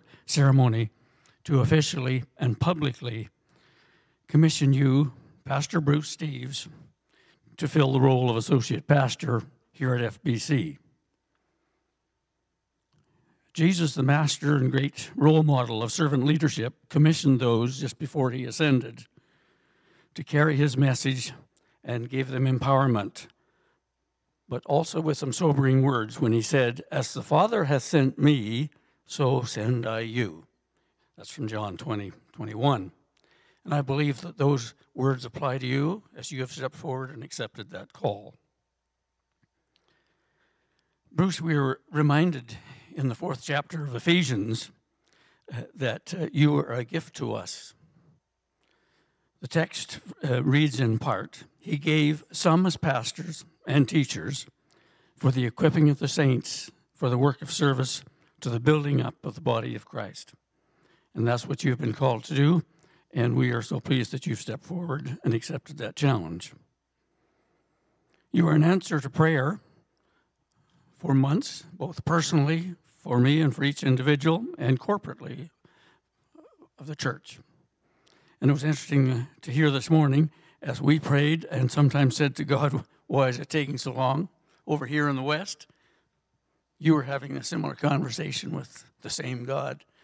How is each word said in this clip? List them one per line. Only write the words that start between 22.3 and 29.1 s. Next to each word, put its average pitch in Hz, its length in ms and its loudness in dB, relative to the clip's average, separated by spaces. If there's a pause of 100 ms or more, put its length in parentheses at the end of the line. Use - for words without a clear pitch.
empowerment, 131 840 2 (1200)
but 123 160 -8
also 160 340 0
with 156 180 -2
some 135 140 -6
sobering 139 520 4
words 113 360 0
when 117 140 2
he 117 80 2
said, 123 500 0
"As 135 220 -4
the 123 100 -10
Father 196 400 2
hath 139 200 0
sent 135 360 2
me, 139 520 2 (340)
so 131 380 0